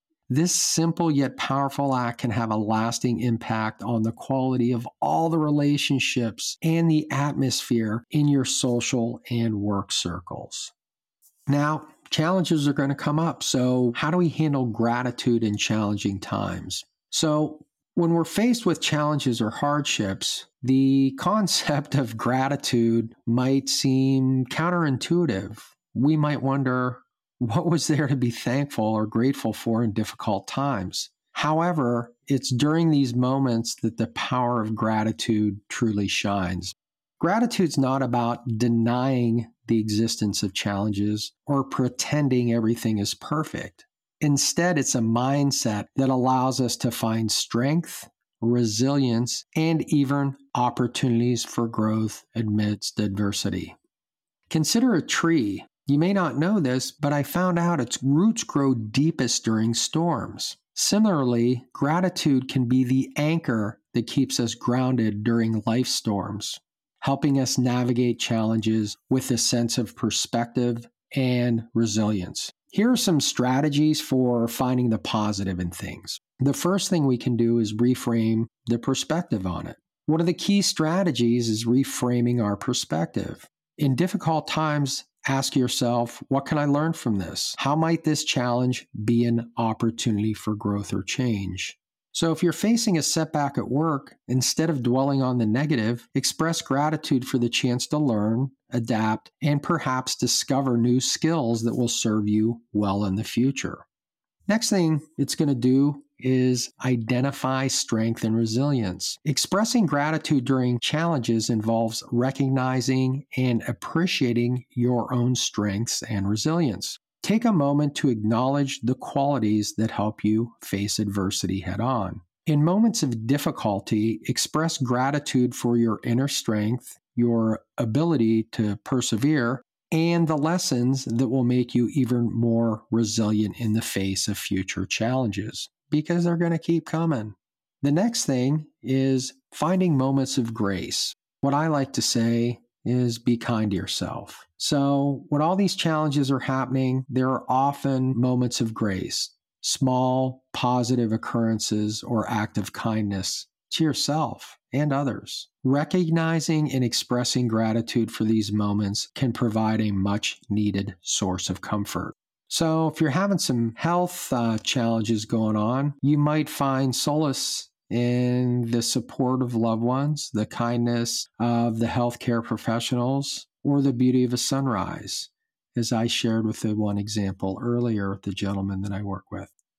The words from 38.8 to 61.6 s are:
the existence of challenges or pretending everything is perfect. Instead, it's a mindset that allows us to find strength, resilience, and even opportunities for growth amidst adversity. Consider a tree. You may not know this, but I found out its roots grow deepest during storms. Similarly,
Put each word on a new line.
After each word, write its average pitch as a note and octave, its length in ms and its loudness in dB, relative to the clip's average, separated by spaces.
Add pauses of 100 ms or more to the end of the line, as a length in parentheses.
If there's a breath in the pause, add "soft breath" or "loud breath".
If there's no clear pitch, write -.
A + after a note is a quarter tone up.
the A2+ 120 2
existence G#2+ 640 0
of G2 100 -4
challenges G#2 760 -2 (160)
or C#3 160 0
pretending B2+ 880 0
everything A2+ 460 0
is G2+ 160 -2
perfect. - 720 -8 (360)
Instead, D3+ 580 2
it's - 160 0
a C3 40 0
mindset B2 880 0 (100)
that C3+ 120 2
allows B2+ 520 2
us A#2+ 160 0
to B2 120 -2
find A2+ 400 -2
strength, - 800 -2 (300)
resilience, A#2+ 1040 2 (140)
and D#3+ 260 2 (100)
even C#3 440 2 (180)
opportunities A#2+ 880 0
for A#2+ 240 -2
growth A2 560 -2 (100)
amidst G#2 640 -2
adversity. G2 800 -2 (720)
Consider A3+ 460 2
a D3 100 0
tree. A#2+ 600 0 (220)
You C#3+ 120 4
may F3+ 140 4
not E3 240 0
know F#3 240 2
this, C3 300 0
but C#3+ 200 -2
I D3 120 2
found F3 360 0
out E3+ 220 2
its - 200 -6
roots E3 440 2
grow C#3 280 2
deepest B2 720 0
during A2 300 2
storms. C#3+ 840 -4 (180)
Similarly, B2+ 1000 2